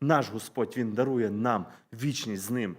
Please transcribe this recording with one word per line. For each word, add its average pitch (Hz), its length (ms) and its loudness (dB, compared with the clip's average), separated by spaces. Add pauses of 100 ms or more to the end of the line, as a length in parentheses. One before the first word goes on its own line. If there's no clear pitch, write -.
наш 139 300 4
Господь, 110 460 -4
Він 117 160 0
дарує 120 380 2
нам 107 360 2 (260)
вічність 117 500 -4
з 101 80 -4
Ним. 110 280 -2